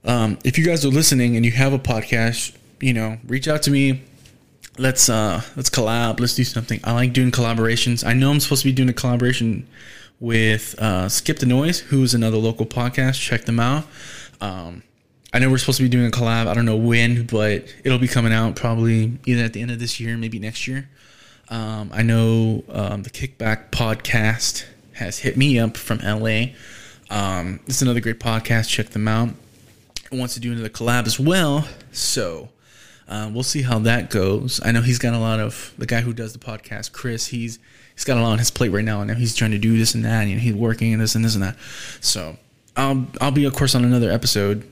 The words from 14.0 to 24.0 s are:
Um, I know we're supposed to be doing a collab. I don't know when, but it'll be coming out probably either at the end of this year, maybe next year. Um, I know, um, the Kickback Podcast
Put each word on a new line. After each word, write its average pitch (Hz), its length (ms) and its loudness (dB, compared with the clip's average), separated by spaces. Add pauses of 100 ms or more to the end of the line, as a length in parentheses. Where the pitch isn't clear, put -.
Um, 87 440 -8 (500)
I 120 60 2
know 131 100 4
we're 131 80 4
supposed 127 200 0
to 131 60 2
be 131 60 4
doing 123 180 4
a 113 40 0
collab. 113 360 0
I 85 60 -2
don't 117 120 2
know 110 120 2
when, 117 480 4
but 107 480 0 (100)
it'll 131 160 2
be 123 80 2
coming 117 240 2
out 113 240 2
probably 113 680 0
either 120 180 2
at 113 80 -2
the 107 100 -10
end 120 100 -6
of 117 80 -8
this 117 200 -6
year, 117 160 -6
maybe 113 240 -6
next 110 280 -8
year. 135 220 -8 (600)
Um, 110 440 -6
I 110 100 0
know, 113 680 2
um, 104 340 -4
the - 60 -14
Kickback 113 640 -6
Podcast 110 920 0 (300)